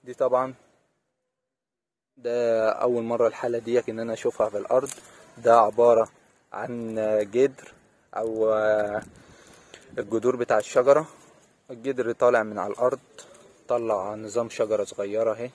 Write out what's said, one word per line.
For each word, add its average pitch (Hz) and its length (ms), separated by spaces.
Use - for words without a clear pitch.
دي 127 100
طبعًا 127 400
ده 117 520
اول 120 340
مرة 117 240
الحالة 120 320
ديك 117 300
ان 113 100
انا 117 140
اشوفها 110 360
في 101 80
الارض. 127 320
ده 117 220
عبارة 110 500
عن 113 420
جدر 135 420
او 110 400
الجذور 113 380
بتاع 120 220
الشجرة، 139 500
الجدر 123 400
طالع 123 320
من 107 160
على 104 140
الارض، 127 260
طلع 107 480
نظام 110 340
شجرة 107 340
صغيرة 104 500
اهي. 120 220